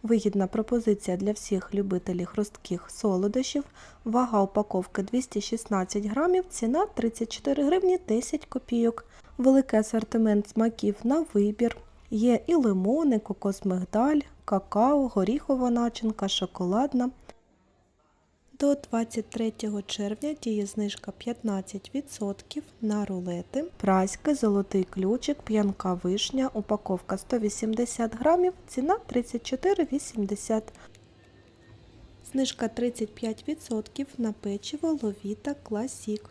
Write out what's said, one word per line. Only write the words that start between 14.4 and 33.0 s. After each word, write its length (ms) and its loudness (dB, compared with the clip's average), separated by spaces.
какао, 600 2
горіхова 600 0
начинка, 580 0
шоколадна. 840 0
До 160 4
двадцять 540 -4
третього 520 -4
червня 600 -4
діє 240 -2
знижка 520 -6
п'ятнадцять 800 -6
відсотків 680 -8
на 240 0
рулети. 600 -4
Праськи, 580 2
золотий 480 2
ключик, 580 -2
п'янка 520 0
вишня, 600 0
упаковка 640 -2
сто 220 -2
вісімдесят 760 -2
грамів, 380 4
ціна 300 0
тридцять 460 -4
чотири 480 0
вісімдесят. 720 -2
Знижка 360 0
тридцять 480 -4